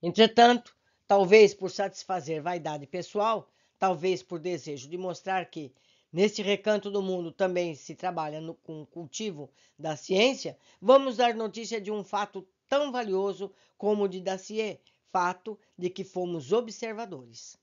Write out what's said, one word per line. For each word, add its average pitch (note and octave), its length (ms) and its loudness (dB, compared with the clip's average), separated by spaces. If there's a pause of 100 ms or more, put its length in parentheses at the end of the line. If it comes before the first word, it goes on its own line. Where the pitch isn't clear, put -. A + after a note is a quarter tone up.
Entretanto, A3+ 720 6 (300)
talvez G3+ 460 8
por F#3+ 180 -8
satisfazer F3 680 -6
vaidade D3+ 460 -8
pessoal, G#3 640 -4 (280)
talvez F3+ 440 0
por E3+ 160 -10
desejo D3+ 500 -8
de E3+ 80 -10
mostrar F#3 500 -6
que D3 260 -14 (400)
neste G#3 300 2
recanto G3+ 480 -2
do G3+ 120 -2
mundo F3+ 300 -4
também F3 420 -2
se D3+ 200 -16
trabalha D#3 460 -6
no, D#3+ 140 -12
com D#3 280 -16
o C#3 40 -18
cultivo E3 640 -10 (280)
da D#3 180 -6
ciência, F#3+ 600 0 (240)
vamos C4 360 6
dar A#3+ 180 2
notícia A3 460 -6
de G3+ 100 -10
um G#3 140 -6
fato G3 420 -6 (220)
tão C#4+ 220 0
valioso G3 600 -4 (260)
como G#3 260 0
o G3 40 0
de F#3 120 -6
Dacier, F#3+ 600 -6 (300)
fato F#3 480 -2 (200)
de F3+ 100 -4
que F#3 160 -8
fomos E3+ 480 -4
observadores. G#3 1120 -6